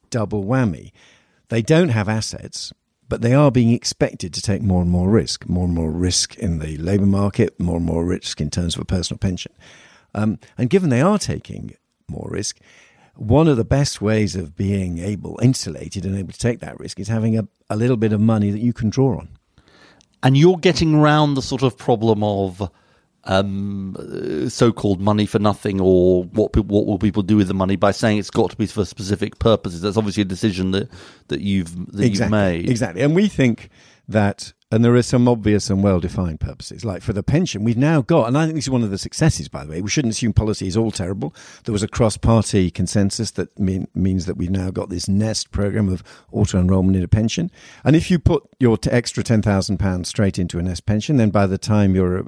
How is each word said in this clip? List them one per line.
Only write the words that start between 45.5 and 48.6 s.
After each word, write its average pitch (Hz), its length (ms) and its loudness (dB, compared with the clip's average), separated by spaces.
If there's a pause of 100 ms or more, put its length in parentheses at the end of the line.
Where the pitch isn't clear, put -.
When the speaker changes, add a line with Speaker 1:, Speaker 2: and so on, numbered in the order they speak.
Speaker 1:
programme 101 360 -2
of 92 160 -4 (280)
auto-enrolment 95 640 2
in 90 60 0
a 85 40 -4
pension. 113 440 0 (340)
And 135 100 6
if 170 160 2
you 170 80 4
put - 240 2 (160)
your 113 180 4